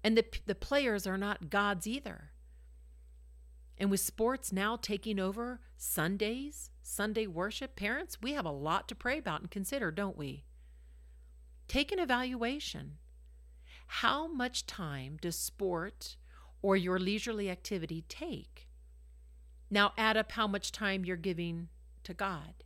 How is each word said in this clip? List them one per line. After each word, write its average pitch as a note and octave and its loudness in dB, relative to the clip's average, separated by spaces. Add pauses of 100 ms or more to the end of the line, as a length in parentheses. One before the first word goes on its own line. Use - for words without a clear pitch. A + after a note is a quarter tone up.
And A3 8
the, A3 8 (220)
the G3 2
players A#3+ 2
are F#3+ 0
not G3 -2
gods G3+ 4
either. A#3+ -6 (1500)
And G3 4
with G3 6
sports A#3+ 2
now G3+ 2
taking G#3 -2
over A3+ -2 (160)
Sundays, G#3+ 0 (100)
Sunday G#3+ 0
worship, G3 -2
parents, A#3+ -2
we C4+ 0
have A#3 0
a D#3 0
lot D3+ 0
to A3+ -6
pray B3 0
about D#3+ -2
and F3+ -8
consider, G3+ -2
don't F#3+ -2
we? C#3 -6 (1200)
Take C#4 2
an F#4+ 2
evaluation. B3 0 (880)
How C#4+ 2
much B3+ -2
time D3 -6
does E3+ -2
sport - -2 (440)
or G3 8
your F#3 4
leisurely G3+ 2
activity E3 -2
take? - -8 (1040)
Now G3+ 6
add A3 6
up A3 2
how A3 2
much G3+ 0
time G3 0
you're F3+ 0
giving E3+ -2 (340)
to F3 -10
God. F3 -4